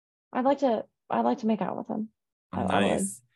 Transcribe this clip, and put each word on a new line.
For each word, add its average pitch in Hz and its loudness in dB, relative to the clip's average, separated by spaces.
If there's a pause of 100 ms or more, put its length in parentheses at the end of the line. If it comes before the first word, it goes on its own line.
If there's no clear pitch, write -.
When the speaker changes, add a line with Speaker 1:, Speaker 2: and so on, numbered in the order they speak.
(340)
Speaker 1:
I'd 254 0
like 277 2
to, 247 2 (280)
I'd 226 2
like 240 2
to 214 -2
make 214 2
out - -4
with - -8
him. 220 -6 (440)
Speaker 2:
Oh, - -4
Speaker 1:
I, - 0
I - 4
would. - 2
Speaker 2:
nice. - -4 (140)